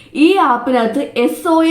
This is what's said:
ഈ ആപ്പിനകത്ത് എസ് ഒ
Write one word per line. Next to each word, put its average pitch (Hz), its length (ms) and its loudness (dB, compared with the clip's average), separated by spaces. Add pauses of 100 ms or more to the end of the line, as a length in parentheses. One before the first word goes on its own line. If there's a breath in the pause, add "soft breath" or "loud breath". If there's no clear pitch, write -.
(240 loud breath)
ഈ - 20 4 (240)
ആപ്പിനകത്ത് 240 520 -2 (200)
എസ് - 300 -4
ഒ 320 40 2 (140)